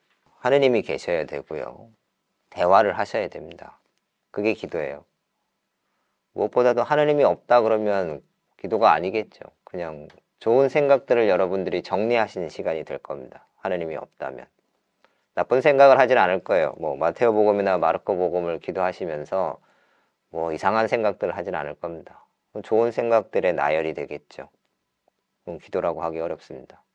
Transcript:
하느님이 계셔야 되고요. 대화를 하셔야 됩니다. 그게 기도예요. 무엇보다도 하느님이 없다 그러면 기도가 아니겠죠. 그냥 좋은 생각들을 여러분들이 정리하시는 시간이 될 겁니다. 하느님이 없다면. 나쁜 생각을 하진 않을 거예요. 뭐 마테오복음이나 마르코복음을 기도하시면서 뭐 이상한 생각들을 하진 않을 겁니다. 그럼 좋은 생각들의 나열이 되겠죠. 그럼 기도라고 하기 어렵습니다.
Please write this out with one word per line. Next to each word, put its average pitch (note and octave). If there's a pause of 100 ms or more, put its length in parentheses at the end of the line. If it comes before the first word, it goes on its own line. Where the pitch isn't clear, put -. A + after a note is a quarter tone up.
(380)
하느님이 B2+
계셔야 D#2
되고요. D2 (640)
대화를 F#2
하셔야 G#2
됩니다. D#2+ (520)
그게 G#2
기도예요. D2 (1300)
무엇보다도 A#2+
하느님이 D3
없다 A2+
그러면 G2+ (360)
기도가 G2+
아니겠죠. F#2+ (240)
그냥 D#2+ (320)
좋은 C3
생각들을 C3+
여러분들이 F2+
정리하시는 G#2
시간이 D#2+
될 C2+
겁니다. - (100)
하느님이 E2+
없다면. C2 (880)
나쁜 A#2+
생각을 C#3
하진 B2+
않을 F#2
거예요. D#2+
뭐 D2+
마테오복음이나 G2+
마르코복음을 E2+
기도하시면서 F2+ (720)
뭐 E2
이상한 G#2
생각들을 G#2
하진 F#2
않을 D2
겁니다. E2 (280)
그럼 G#2+
좋은 A#2
생각들의 G#2
나열이 D#2
되겠죠. D2 (960)
그럼 E2+
기도라고 E2+
하기 D#2+
어렵습니다. D#2+ (120)